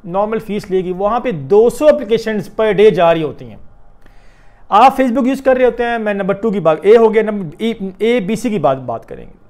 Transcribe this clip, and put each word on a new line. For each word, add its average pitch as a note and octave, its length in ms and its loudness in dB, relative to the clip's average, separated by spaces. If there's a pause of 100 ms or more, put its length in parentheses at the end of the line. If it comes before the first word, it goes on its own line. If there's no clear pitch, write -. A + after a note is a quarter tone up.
नॉर्मल G#3 340 -4
फीस G3+ 320 -8
लेगी। F#3 200 -2
वहाँ G3+ 300 -2
पे B3 100 -4
दो G3 380 2
सौ D4+ 200 2
एप्लीकेशंस A3 680 -2
per G#3+ 220 0
day G#3+ 140 6
जा E3+ 200 2
रही E3 120 0
होती C3 220 -10
हैं। G#2+ 140 -20 (1120)
आप B3+ 260 6
Facebook B3+ 300 0
यूज़ C4+ 160 -4
कर C4 120 4
रहे B3+ 100 2
होते A#3+ 180 0
हैं, A#3 140 -4
मैं G#3+ 160 -4
नंबर G3 200 -2
टू G3+ 180 -2
की G3 80 -4
बात, D#3 260 0
ए G#3+ 120 6
हो A3+ 120 6
गया, G#3+ 140 0
नंबर G3+ 420 -8
ए, G3 360 -6
ए, A#3 180 0
बी, G3+ 160 -4
सी B3 140 -6
की G#3 100 -4
बात, C#3 180 0
बात B2 280 -12
करेंगे। B1 260 -18 (180)